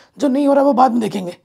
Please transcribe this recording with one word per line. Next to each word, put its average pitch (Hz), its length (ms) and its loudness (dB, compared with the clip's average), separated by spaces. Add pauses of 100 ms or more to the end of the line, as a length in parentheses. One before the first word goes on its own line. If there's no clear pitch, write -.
(180)
जो 285 100 -2
नहीं 277 180 0
हो 277 80 2
रहा 277 80 2
है 269 40 2
वो 285 60 2
बाद 247 200 2
में 240 80 -2
देखेंगे। 185 440 -8